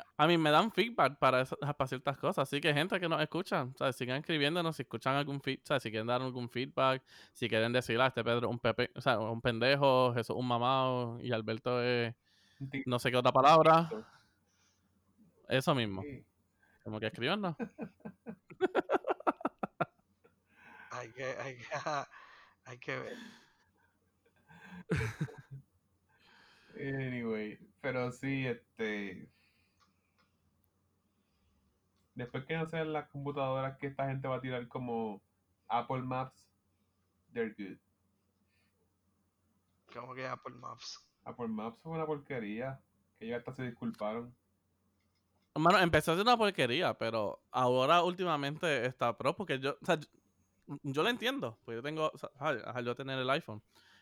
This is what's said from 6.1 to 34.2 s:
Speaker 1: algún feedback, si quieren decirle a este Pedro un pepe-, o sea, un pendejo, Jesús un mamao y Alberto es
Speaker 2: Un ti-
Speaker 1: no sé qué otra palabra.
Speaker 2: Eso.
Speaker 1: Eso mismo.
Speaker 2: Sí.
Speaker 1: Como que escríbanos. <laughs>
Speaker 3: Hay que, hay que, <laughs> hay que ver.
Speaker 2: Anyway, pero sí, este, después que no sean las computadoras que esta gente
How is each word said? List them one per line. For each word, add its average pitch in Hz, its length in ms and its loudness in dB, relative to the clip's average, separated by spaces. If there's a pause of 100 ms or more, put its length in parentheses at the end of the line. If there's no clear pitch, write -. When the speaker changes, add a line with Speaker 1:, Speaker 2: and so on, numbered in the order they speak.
Speaker 1:
algún 127 280 -6
feedback, 131 540 0 (300)
si 117 160 -4
quieren 113 240 2
decirle 123 300 2
a 131 40 6
este 117 160 0
Pedro 117 240 2
un 117 120 -2
pepe-, 120 360 0
o - 60 -8
sea, 101 180 2
un 113 220 -4
pendejo, 127 720 4
Jesús 117 240 -2
un 127 100 -2
mamao 123 720 0
y 120 140 -2
Alberto 113 500 -2
es 120 320 0 (460)
Speaker 2:
Un 135 80 -8
ti- - 160 -6
Speaker 1:
no - 120 0
sé 123 140 2
qué 127 60 2
otra 123 160 6
palabra. 160 580 10
Speaker 2:
Eso. 110 140 -8 (1400)
Speaker 1:
Eso 135 260 4
mismo. 101 280 0
Speaker 2:
Sí. 139 220 -12 (600)
Speaker 1:
Como 107 160 -6
que 110 60 -2
escríbanos. 165 500 -4
<laughs> - 1500 -6 (1800)
Speaker 3:
Hay 120 200 -12
que, 131 140 -10
hay 127 320 -6
que, 117 80 -16
<laughs> 143 420 -4 (580)
hay 123 140 -14
que 131 200 -6
ver. - 180 -10 (3500)
Speaker 2:
Anyway, 123 840 -4 (220)
pero 127 300 -2
sí, 135 360 -2
este, 104 800 -6 (2750)
después 127 300 -8
que 160 120 -4
no 160 100 -2
sean 160 260 -4
las 147 160 -4
computadoras 139 680 -4
que 143 100 -8
esta 139 200 -4
gente 135 200 -4